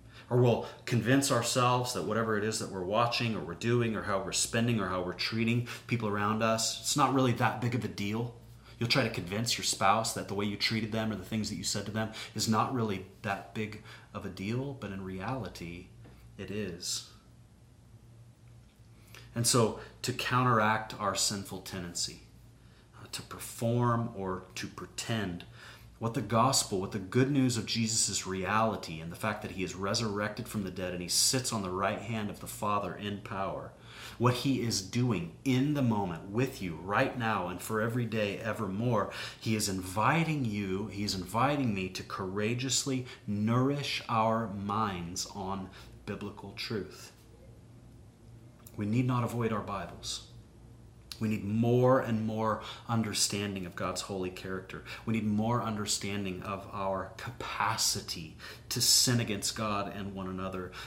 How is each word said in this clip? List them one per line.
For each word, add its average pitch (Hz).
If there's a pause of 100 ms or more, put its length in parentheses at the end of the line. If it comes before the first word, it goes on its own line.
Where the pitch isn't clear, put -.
(320)
Or 123
we'll 120 (220)
convince 131
ourselves 123
that 87
whatever 110
it 101
is 110
that 92
we're 95
watching 113
or 87
we're 80
doing 117
or 90
how 95
we're -
spending 117
or 95
how 92
we're 87
treating 117 (180)
people 117
around 104
us, 113
it's -
not 135
really 131
that 113
big 123
of 110
a -
deal. 104 (440)
You'll 113
try 131
to 113
convince 101
your 92
spouse 107
that 92
the 101
way 101
you 101
treated 110
them 110
or 104
the 90
things 104
that 107
you 98
said 101
to 104
them 107 (200)
is 104
not 110
really 107 (160)
that 101
big 107 (300)
of 101
a 95
deal, 113
but 104
in 95
reality, 92 (500)
it 95
is. 98 (2250)
And 117
so 117 (200)
to 123
counteract 113
our 101
sinful 98
tendency, 87 (840)
uh, -
to -
perform 117
or 92 (100)
to -
pretend 92 (560)
what 113
the 131
gospel, 113
what 95
the 107
good 120
news 131
of 101
Jesus' 110
reality 95
and 85
the 87
fact 104
that 92
he 90
is 85
resurrected 104
from 104
the 90
dead 90
and 90
he 85
sits -
on 110
the 92
right 98
hand 107
of 87
the -
Father 101
in 101
power, 95 (440)
what 120
he 135
is 101
doing 101 (100)
in 135
the 143
moment 95
with 123
you 82
right 127
now 104
and 87
for 110
every 117
day 104
evermore, 104 (300)
he 110
is 104
inviting 120
you, 104
he 101
is 98
inviting 120
me 95
to -
courageously 123 (220)
nourish 123
our 113
minds 98
on 95 (360)
biblical 101
truth. - (1700)
We 104
need 120
not 120
avoid 113
our 104
Bibles. 95 (920)
We 113
need 104
more 120
and 110
more 110 (260)
understanding 101
of 87
God's 92
holy 92
character. 92 (200)
We 113
need 107
more 110
understanding 101
of 98
our 95
capacity - (320)
to 120
sin -
against 104
God 101
and 98
one 95
another. 92 (160)